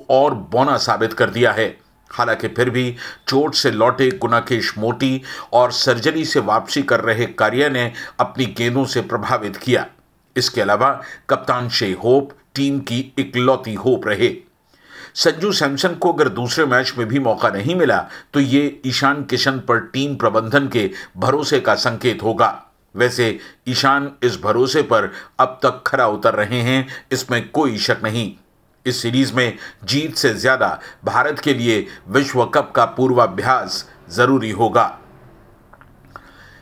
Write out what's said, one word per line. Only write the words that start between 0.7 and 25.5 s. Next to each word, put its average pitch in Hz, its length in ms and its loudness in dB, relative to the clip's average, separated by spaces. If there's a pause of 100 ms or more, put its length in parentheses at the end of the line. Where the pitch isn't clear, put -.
साबित 110 360 0
कर 113 160 2
दिया 113 220 4
है। 107 260 -2 (340)
हालांकि 113 360 -2
फिर 120 220 2
भी 123 260 -2 (320)
चोट 143 280 2
से 131 160 2
लौटे 123 400 4
गुणाकेश 117 640 -2
मोती 120 440 -2 (320)
और 123 180 4
सर्जरी 131 540 0
से - 140 0
वापसी 110 420 0
कर 127 180 2
रहे 113 320 0
कारिया 117 380 2
ने 123 220 -2 (280)
अपनी 123 260 -2 (120)
गेंदों 120 280 0
से 120 160 -2
प्रभावित 104 560 -4
किया। 117 280 0 (500)
इसके 120 260 -2
अलावा 104 280 2 (400)
कप्तान 123 400 -2
शे 107 220 -2 (120)
होप 135 280 4 (240)
टीम 139 240 0
की 120 200 -4 (180)
इकलौती 127 580 0
होप 98 320 0
रहे। 104 260 2 (840)
संजू 165 360 0
सैमसन 156 440 -2
को 170 180 0
अगर 147 160 2
दूसरे 120 360 -2
मैच 127 320 0
में 117 100 -2
भी 127 120 -2
मौका 117 300 2
नहीं 104 260 -2
मिला, 131 240 2 (340)
तो 147 60 2
ये 139 460 0
ईशान 139 380 0
किशन 131 360 -2
पर 117 240 0
टीम 139 320 -4
प्रबंधन 117 520 0
के 107 220 0 (280)
भरोसे 131 420 2
का 107 180 2
संकेत 113 460 -2
होगा। 113 300 2 (420)
वैसे 117 420 2 (300)
ईशान 139 440 0 (120)
इस 113 180 0
भरोसे 127 400 2
पर 107 300 0 (280)
अब 131 240 0